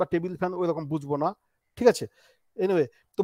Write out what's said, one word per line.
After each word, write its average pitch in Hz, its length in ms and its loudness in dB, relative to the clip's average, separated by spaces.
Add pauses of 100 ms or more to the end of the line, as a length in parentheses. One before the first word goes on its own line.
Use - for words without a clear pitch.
বা 165 120 2
টেবিল 175 260 -2
ফ্যান 185 200 -2
ওইরকম 165 240 -2 (100)
বুঝবো 143 300 -4
না, 170 60 0 (480)
ঠিক 240 160 4
আছে? - 120 -6 (600)
Anyway, 175 220 2 (280)
তো 202 80 2